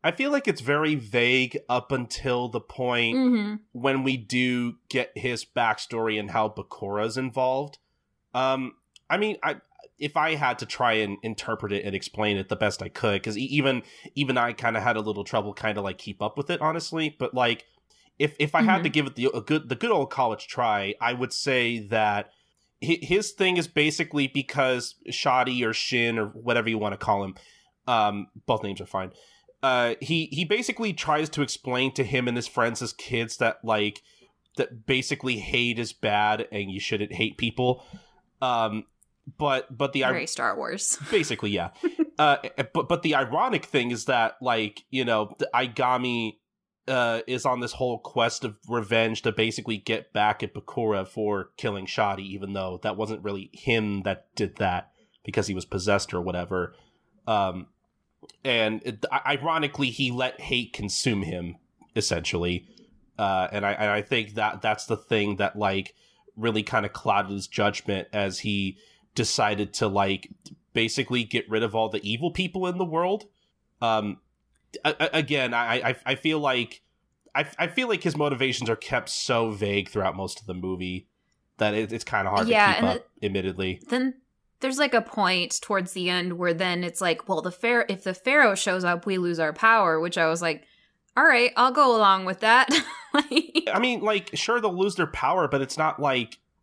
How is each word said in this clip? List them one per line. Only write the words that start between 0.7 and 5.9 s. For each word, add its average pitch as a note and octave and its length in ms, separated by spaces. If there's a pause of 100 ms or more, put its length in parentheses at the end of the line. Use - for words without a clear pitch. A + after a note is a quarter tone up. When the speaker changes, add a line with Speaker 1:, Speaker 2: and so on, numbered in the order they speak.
Speaker 1:
vague A#2+ 640 (120)
up B2 200
until B2 580
the A#2 120
point A#2+ 560
Speaker 2:
Mm-hmm. A#3 380 (180)
Speaker 1:
when C3 300
we C3+ 160
do B2 560 (160)
get B2 260
his A#2+ 300
backstory A2+ 760